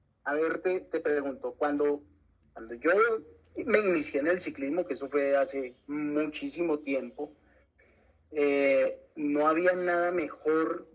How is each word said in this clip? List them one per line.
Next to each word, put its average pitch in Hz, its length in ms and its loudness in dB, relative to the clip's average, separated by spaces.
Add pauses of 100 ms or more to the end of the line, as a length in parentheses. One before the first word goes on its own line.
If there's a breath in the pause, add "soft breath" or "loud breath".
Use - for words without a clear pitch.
(240)
a 143 100 -4
ver, 156 280 0
te, 185 180 0
te 160 220 -6
pregunto, 139 560 -2
cuando, 147 460 0 (500)
cuando 113 220 -14
yo 139 160 2 (720)
me 214 140 4
inicié 165 420 0
en 151 60 -2
el 185 120 2
ciclismo, 147 480 -4
que 143 60 -6
eso 131 160 -8
fue 139 260 2
hace 135 400 -2 (120)
muchísimo 147 920 -2
tiempo, 135 540 -6 (960 soft breath)
eh, 139 680 2 (200)
no 147 280 0
había 170 280 4
nada 175 380 0
mejor 160 840 -2